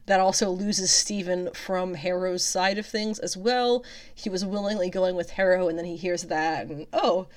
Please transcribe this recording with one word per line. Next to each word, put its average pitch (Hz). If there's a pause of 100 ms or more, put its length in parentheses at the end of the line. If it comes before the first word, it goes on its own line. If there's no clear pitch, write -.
that 196
also 190
loses 190
Steven 180
from 185
Harrow's 180
side 190
of 208
things 214
as -
well. 240 (280)
He -
was 185
willingly 202
going 185
with 170
Harrow, 185
and 165
then 170
he 170
hears 175
that, 156
and, 147
"Oh, 185